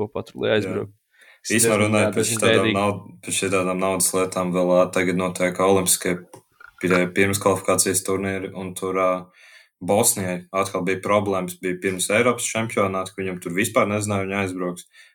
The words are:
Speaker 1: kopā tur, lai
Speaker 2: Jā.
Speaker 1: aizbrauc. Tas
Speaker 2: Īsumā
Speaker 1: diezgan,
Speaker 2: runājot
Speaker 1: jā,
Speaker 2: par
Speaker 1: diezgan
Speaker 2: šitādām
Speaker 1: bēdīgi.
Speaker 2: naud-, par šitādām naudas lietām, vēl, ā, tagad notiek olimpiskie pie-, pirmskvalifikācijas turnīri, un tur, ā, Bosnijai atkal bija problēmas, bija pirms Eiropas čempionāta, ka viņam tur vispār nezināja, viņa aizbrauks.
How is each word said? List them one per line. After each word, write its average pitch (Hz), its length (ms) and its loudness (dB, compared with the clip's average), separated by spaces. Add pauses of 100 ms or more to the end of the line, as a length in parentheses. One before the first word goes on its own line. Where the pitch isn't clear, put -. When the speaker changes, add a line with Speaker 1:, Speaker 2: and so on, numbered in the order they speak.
Speaker 1:
kopā 104 240 -6
tur, - 180 -14
lai 113 120 2
Speaker 2:
Jā. - 40 4
Speaker 1:
aizbrauc. 104 380 -4 (400)
Tas - 200 -4
Speaker 2:
Īsumā 113 200 4
Speaker 1:
diezgan, 101 80 4
Speaker 2:
runājot 107 200 2
Speaker 1:
jā, 107 80 2
Speaker 2:
par 110 80 -2
Speaker 1:
diezgan 110 160 -2
Speaker 2:
šitādām 107 280 4
Speaker 1:
bēdīgi. 107 120 2
Speaker 2:
naud-, 101 280 0 (200)
par 92 120 -6
šitādām 92 440 0
naudas 95 320 0
lietām, 92 400 0
vēl, 90 200 2
ā, 90 80 6 (120)
tagad 90 240 0
notiek 90 440 -2
olimpiskie 92 560 2 (640)
pie-, 90 320 2
pirmskvalifikācijas 98 920 2
turnīri, 95 480 -4
un 92 220 -10
tur, 92 220 -4
ā, 92 160 2 (680)
Bosnijai 92 720 0
atkal 95 340 -2
bija 92 160 0
problēmas, 98 560 0
bija 90 240 -4
pirms 92 320 -2
Eiropas 104 320 2
čempionāta, 98 680 -2
ka 98 80 -6
viņam 92 180 -6
tur 87 160 -8
vispār 104 320 2
nezināja, 104 380 -2
viņa 98 160 -2
aizbrauks. 92 400 -4 (320)